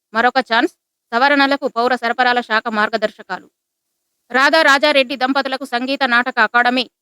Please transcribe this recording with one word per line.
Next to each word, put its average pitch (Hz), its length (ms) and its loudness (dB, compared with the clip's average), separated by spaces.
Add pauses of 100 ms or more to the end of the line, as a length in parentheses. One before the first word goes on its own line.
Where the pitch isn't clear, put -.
(140)
మరొక 233 240 0
ఛాన్స్. 247 340 0 (420)
సవరణలకు 277 540 0
పౌర 247 260 -2
సరఫరాల 247 460 -2
శాఖ 220 280 -2
మార్గదర్శకాలు. 214 800 -4 (800)
రాధా 285 320 2
రాజారెడ్డి 277 540 2
దంపతులకు 262 480 -4
సంగీత 262 400 -4
నాటక 240 340 0
అకాడమీ 240 520 0 (120)